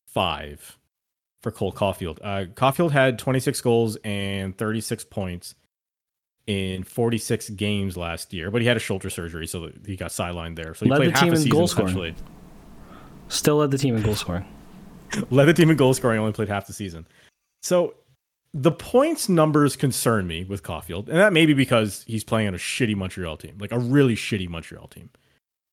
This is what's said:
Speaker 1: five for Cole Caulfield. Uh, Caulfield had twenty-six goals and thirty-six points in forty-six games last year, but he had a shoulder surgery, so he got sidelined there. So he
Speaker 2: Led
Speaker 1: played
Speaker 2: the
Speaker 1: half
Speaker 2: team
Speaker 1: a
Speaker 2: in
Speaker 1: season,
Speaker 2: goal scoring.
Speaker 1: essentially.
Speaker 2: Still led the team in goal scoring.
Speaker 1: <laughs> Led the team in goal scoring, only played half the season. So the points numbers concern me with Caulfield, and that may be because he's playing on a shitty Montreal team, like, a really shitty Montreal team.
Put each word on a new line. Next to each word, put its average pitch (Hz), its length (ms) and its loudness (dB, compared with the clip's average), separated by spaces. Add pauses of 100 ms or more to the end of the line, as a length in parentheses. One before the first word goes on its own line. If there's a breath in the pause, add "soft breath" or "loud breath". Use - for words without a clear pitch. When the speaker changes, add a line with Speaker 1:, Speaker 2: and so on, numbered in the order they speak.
Speaker 1:
five 73 680 -4 (680)
for 117 80 -6
Cole 95 220 -4
Caulfield. 92 500 -4
Uh, 98 220 -6 (100)
Caulfield 139 380 0
had 131 260 2
twenty-six 131 440 -2
goals 117 420 2
and 98 520 -6
thirty-six 110 480 -6
points 90 500 -8 (920)
in 95 380 -2
forty-six 117 680 -2
games 101 460 -4
last 85 380 -8
year, 87 160 -6
but 117 100 0
he 117 80 2
had 120 80 4
a 113 40 0
shoulder 95 300 -4
surgery, 85 360 -8
so 82 240 -10 (160)
he 98 100 -8
got 87 140 -8
sidelined 87 460 -6
there. 82 180 -12
So - 100 -8
he 123 60 6
Speaker 2:
Led 139 80 4
Speaker 1:
played 135 100 4
Speaker 2:
the - 60 0
Speaker 1:
half 135 80 6
Speaker 2:
team 170 100 4
Speaker 1:
a 165 40 4
Speaker 2:
in 156 60 2
Speaker 1:
season, 139 160 2
Speaker 2:
goal 170 80 4
scoring. 104 220 0
Speaker 1:
essentially. 90 260 -2 (1160 loud breath)
Speaker 2:
Still - 260 2
led 147 140 2
the 139 60 0
team 131 180 0
in 110 80 0
goal 107 120 2
scoring. 87 320 -6 (420)
Speaker 1:
<laughs> - 420 -8
Led 135 140 6
the 160 80 6
team 160 180 6
in 160 60 6
goal 135 160 6
scoring, 117 260 2
only 107 140 0
played 104 160 -2
half 101 180 -4
the - 60 -16
season. 87 340 -10 (560 soft breath)
So 175 300 0 (600)
the 156 180 2
points - 560 0
numbers 151 480 4
concern 113 500 0
me 85 180 -6
with 98 180 -8
Caulfield, 85 480 -8
and 160 80 2
that 202 160 4
may 160 100 6
be 151 80 6
because 120 560 2
he's 110 160 -4
playing 110 240 0
on 95 60 -4
a 87 40 -8
shitty 107 380 -2
Montreal 90 400 -6
team, 80 240 -18
like, 101 100 -10
a 117 80 0
really 127 360 4
shitty 95 340 -4
Montreal - 400 -12
team. - 220 -20 (640)